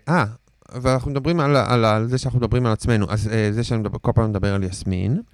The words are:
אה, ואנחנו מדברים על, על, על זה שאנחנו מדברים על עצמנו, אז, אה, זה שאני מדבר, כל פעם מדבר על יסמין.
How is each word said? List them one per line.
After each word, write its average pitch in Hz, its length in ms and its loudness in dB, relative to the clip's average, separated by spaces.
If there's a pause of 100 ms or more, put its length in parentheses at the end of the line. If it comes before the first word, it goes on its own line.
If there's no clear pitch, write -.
אה, 156 160 2 (580)
ואנחנו 131 280 0
מדברים 143 300 0
על, 143 160 4
על, 117 280 4
על 110 240 2
זה 127 100 0
שאנחנו 127 200 -2
מדברים 123 280 0
על 110 60 2
עצמנו, 107 380 0
אז, 104 180 -2
אה, 107 240 0
זה 113 120 -2
שאני 113 160 -2
מדבר, 104 220 -6
כל 120 120 0
פעם 110 160 2
מדבר 101 240 -2
על 101 100 -2
יסמין. 95 580 -2 (120)